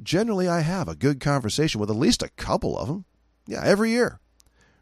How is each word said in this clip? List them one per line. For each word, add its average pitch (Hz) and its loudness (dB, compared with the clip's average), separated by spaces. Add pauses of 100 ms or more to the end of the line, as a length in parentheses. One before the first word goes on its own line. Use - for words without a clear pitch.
generally, 185 0
I 170 0
have 165 -2
a 160 -8
good 151 0
conversation 139 0
with 104 -2
at 107 0
least 180 2
a - -8
couple - -2
of 107 -4
'em. 185 -6 (420)
Yeah, - -6
every 202 4
year. 233 0 (600)